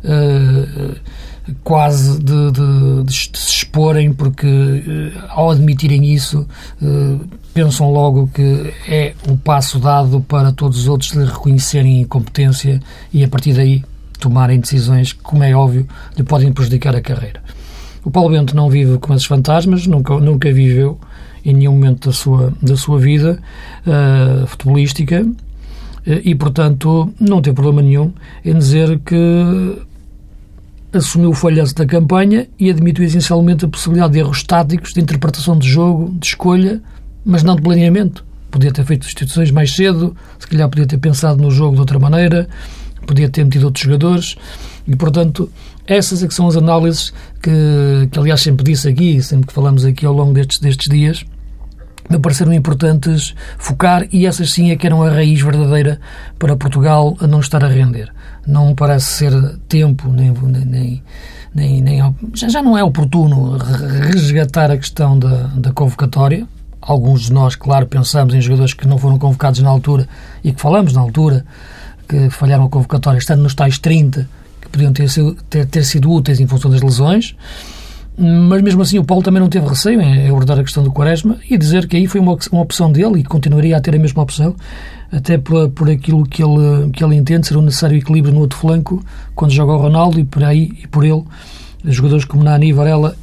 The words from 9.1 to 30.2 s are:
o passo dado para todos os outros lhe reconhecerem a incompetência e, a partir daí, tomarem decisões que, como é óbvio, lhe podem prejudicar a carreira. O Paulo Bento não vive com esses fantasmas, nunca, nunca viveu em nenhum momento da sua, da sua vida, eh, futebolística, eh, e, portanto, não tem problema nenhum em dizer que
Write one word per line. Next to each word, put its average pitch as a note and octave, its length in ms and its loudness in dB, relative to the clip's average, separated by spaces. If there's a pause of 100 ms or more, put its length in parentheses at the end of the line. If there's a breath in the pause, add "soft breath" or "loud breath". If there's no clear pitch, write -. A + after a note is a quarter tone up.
o C3+ 80 2
passo C#3 420 -2
dado C3+ 440 2
para C3+ 280 0
todos C3+ 280 -2
os B2 100 0
outros C#3 240 -2
lhe C#3+ 140 0
reconhecerem C3 720 2
a - 20 2
incompetência C3+ 800 0 (320 loud breath)
e, C#3+ 100 2
a C3 60 2
partir C3 240 0
daí, C3+ 320 2 (340)
tomarem B2+ 400 2
decisões B2+ 540 0
que, - 80 -18
como D3 220 0
é C3+ 120 2
óbvio, C3 320 2 (300 loud breath)
lhe D3 60 0
podem C#3 280 2
prejudicar B2+ 460 0
a A#2+ 60 -4
carreira. A2+ 400 -8 (600 loud breath)
O D#3 80 -6
Paulo E3+ 200 2
Bento D3 260 2
não D3 140 2
vive C3+ 260 2
com C3+ 160 -2
esses C3+ 140 0
fantasmas, E3+ 600 0
nunca, C#3+ 320 0
nunca D3 320 2
viveu C3 480 2 (460 loud breath)
em C#3 100 2
nenhum C#3 180 4
momento C3+ 360 2
da C3 40 0
sua, C3 480 0
da C3+ 160 2
sua D3 220 0
vida, D3+ 420 2 (460 loud breath)
eh, C3+ 600 2
futebolística, C#3+ 800 0 (800 loud breath)
eh, D#3 180 0
e, F3 100 2
portanto, D3+ 840 0
não G3+ 220 2
tem C3+ 140 0
problema C#3+ 260 2
nenhum C#3+ 320 2 (320 loud breath)
em D#3+ 100 0
dizer D#3 440 2
que F3 840 0 (1120)